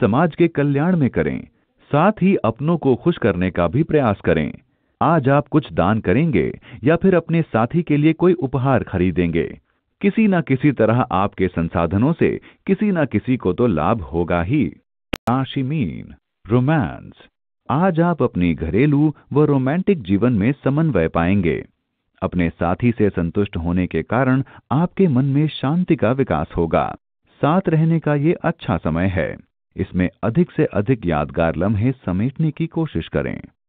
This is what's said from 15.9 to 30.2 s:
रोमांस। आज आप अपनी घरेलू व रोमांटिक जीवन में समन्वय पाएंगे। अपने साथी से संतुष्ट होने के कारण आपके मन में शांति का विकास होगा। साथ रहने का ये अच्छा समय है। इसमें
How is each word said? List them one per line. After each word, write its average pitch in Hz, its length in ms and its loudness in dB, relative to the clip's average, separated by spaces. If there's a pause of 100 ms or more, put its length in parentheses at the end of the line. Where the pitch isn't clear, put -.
रोमांस। 110 680 0 (580)
आज 160 300 0
आप 170 220 0
अपनी 87 320 0
घरेलू 139 600 2 (180)
व 143 120 4
रोमांटिक 147 580 0
जीवन 98 300 2
में 110 200 2 (120)
समन्वय 135 440 0
पाएंगे। 85 560 0 (580)
अपने 87 260 -2
साथी 92 440 -2
से 104 180 2
संतुष्ट 92 460 -2
होने 87 300 -2
के 80 160 -4
कारण 131 400 0 (300)
आपके 180 360 0
मन 127 160 2
में 143 240 0
शांति 160 480 -2
का 113 160 0
विकास 95 340 -2 (100)
होगा। 82 400 -2 (320)
साथ 160 400 0
रहने 160 320 2
का 147 140 -2
ये 147 180 0
अच्छा - 440 -4
समय 82 300 -2
है। 78 300 -4 (400)
इसमें 90 320 -2 (160)